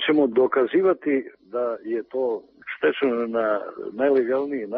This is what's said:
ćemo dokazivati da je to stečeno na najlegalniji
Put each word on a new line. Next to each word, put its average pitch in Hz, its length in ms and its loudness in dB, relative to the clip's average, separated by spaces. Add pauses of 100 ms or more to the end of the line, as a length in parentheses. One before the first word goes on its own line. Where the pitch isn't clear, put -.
ćemo 151 220 4
dokazivati 139 880 2 (260)
da 120 260 -6 (180)
je 113 280 -4
to 123 320 -2 (340)
stečeno 120 500 0
na 113 200 0 (540)
najlegalniji 135 680 0 (100)